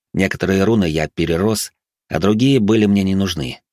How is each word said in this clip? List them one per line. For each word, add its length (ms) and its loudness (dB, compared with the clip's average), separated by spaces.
Некоторые 500 0
руны 220 2
я 220 -2
перерос, 640 -2
а 100 -2
другие 400 2
были 280 2
мне 160 2
не 120 0
нужны. 460 -4